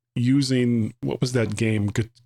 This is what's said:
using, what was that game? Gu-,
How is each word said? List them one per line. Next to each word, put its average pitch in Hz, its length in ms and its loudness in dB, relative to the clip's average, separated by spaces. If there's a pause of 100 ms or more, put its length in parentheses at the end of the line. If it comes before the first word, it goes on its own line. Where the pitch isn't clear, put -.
(160)
using, 123 880 0
what 135 200 -4
was 127 120 -2
that 110 240 0
game? 107 300 0
Gu-, 107 220 -2 (160)